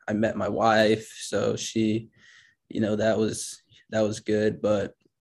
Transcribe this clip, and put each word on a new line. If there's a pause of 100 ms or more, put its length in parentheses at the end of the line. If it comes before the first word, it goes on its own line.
I
met
my
wife.
So
she, (600)
you
know,
that
was, (280)
that
was
good,
but (420)